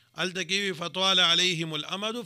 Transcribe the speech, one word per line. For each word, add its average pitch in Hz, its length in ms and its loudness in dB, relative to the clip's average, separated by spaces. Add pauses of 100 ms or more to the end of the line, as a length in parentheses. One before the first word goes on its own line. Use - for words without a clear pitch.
(200)
هلته 180 240 -4
کې 185 200 -2
وي، 190 180 -2
«فطال 185 380 2
علیهم 170 540 4
الامد 185 420 -4 (100)